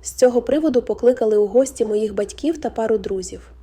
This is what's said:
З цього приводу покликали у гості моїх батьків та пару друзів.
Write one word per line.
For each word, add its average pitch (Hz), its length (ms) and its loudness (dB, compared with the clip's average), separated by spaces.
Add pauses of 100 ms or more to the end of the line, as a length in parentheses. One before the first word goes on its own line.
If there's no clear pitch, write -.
З - 100 -12
цього 247 300 2
приводу 285 400 0
покликали 220 560 2
у 208 100 4
гості 240 380 2
моїх 214 280 -2
батьків 208 480 -4
та 233 80 -4
пару 226 280 0
друзів. 185 540 -8 (120)